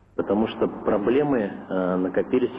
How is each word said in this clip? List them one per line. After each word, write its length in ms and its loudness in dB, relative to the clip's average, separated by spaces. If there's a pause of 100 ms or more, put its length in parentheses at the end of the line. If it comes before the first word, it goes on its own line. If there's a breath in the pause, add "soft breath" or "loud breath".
(160)
потому 320 0
что 200 -2
проблемы, 840 0 (180)
э, 280 0
накопились 640 0